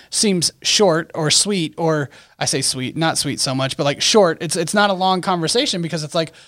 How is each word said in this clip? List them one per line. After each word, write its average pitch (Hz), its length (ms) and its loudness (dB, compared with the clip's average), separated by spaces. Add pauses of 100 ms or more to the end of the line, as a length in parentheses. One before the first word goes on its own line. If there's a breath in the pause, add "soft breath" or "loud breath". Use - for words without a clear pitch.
(120)
seems 185 400 2 (100)
short 170 540 2
or 151 160 0
sweet, 185 440 0
or 156 360 0 (260 loud breath)
I 147 80 -4
say 135 160 -2
sweet, 127 340 -4
not 160 220 0
sweet 139 220 -4
so 131 160 -2
much, 135 220 -2
but, 156 60 -2
like, 143 160 0
short. 185 420 4
It's, 165 140 -4
it's 170 200 -2
not 208 160 4
a - 20 -2
long 185 280 0
conversation 185 600 0
because 160 220 -6
it's 147 100 -10
like, 165 200 -2 (140 soft breath)